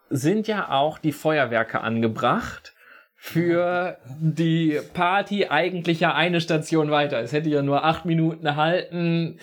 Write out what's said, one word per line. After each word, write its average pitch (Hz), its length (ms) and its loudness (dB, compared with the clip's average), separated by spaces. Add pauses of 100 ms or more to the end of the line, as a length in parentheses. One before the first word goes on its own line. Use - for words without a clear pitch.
(100)
sind 175 380 0
ja 208 220 -4
auch 147 280 0
die 151 140 -2
Feuerwerke 123 680 0
angebracht 113 960 -2 (400)
für 175 840 0 (220)
die 160 580 2 (160)
Party 196 520 0
eigentlich 170 540 0
ja 160 140 2
eine 170 260 2
Station 160 500 0
weiter. 147 300 2
Es 120 120 -6
hätte 156 160 0
ja 143 140 2
nur 139 220 0
acht 165 200 0
Minuten 160 500 0
halten, 165 880 0